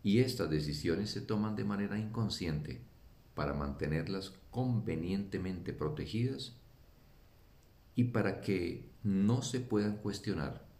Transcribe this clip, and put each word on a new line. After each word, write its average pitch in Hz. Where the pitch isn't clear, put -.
Y 98
estas 101
decisiones 76
se -
toman 107
de 107
manera 101
inconsciente 101
para 71
mantenerlas 76
convenientemente 95
protegidas 113
y 120
para 101
que 90
no 104
se 123
puedan 104
cuestionar 90